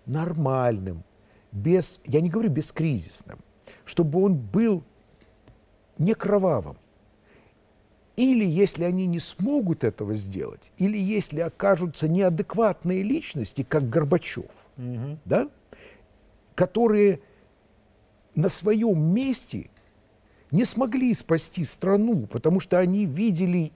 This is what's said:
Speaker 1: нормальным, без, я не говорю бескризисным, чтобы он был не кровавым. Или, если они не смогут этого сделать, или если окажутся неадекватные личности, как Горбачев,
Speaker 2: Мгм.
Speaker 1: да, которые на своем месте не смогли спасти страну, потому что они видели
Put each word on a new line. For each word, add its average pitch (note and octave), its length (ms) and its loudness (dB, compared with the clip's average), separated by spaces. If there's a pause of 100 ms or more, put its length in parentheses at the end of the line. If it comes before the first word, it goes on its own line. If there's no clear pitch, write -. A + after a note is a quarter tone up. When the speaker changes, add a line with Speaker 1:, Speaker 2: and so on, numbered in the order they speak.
Speaker 1:
нормальным, B2+ 960 -2 (480)
без, C3 540 0
я D3+ 160 2
не F3 80 0
говорю A3 200 0
бескризисным, D3 920 -4 (440)
чтобы E3+ 380 0
он G3 140 4
был E3+ 480 0 (1120)
не G3 160 2
кровавым. D#3+ 640 0 (1400)
Или, A#3+ 300 4
если F3 380 2
они F#3 240 0
не E3+ 120 -2
смогут G#3 680 -2
этого G#2 300 -4
сделать, F#2+ 640 -10
или G#3 200 0
если G3 420 -4
окажутся E3+ 680 -2
неадекватные F#3 920 0
личности, G3 640 -4
как C#3+ 220 0
Горбачев, D3+ 640 -2 (240)
Speaker 2:
Мгм. B2 500 -8
Speaker 1:
да, B3 240 0 (1080)
которые G#3 680 2 (1120)
на E3 140 2
своем G3 640 0
месте B3+ 560 -4 (840)
не G#3 140 2
смогли B3 480 0
спасти - 500 -2
страну, G3 680 0
потому F3 300 2
что - 200 0
они F#3 260 2
видели F3 720 0